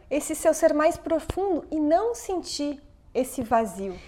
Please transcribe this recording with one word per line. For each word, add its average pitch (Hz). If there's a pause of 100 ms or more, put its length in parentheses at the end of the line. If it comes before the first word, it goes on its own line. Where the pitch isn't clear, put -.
(100)
esse 294
seu 311
ser 311
mais 320
profundo 330
e 311
não 339
sentir 294 (320)
esse 254
vazio. 196